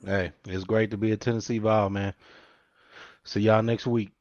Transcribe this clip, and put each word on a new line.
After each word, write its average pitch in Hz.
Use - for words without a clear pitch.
Hey, 95
it's 95
great 110
to 107
be 110
a 107
Tennessee 117
Vol, 107
man. 98
See -
y'all 110
next 117
week. 117